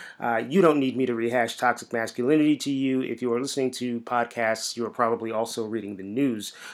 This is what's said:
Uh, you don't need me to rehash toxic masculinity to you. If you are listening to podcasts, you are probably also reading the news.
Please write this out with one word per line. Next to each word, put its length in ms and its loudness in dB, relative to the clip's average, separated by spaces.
Uh, 300 0
you 120 4
don't 200 6
need 160 0
me 100 2
to 80 0
rehash 420 0
toxic 360 -2
masculinity 640 2
to 160 -4
you. 300 0
If 200 -6
you 100 0
are 80 0
listening 340 -2
to 260 -4
podcasts, 760 -2
you 80 -4
are 60 -4
probably 400 0
also 340 -2
reading 300 -6
the 80 -10
news. 520 -2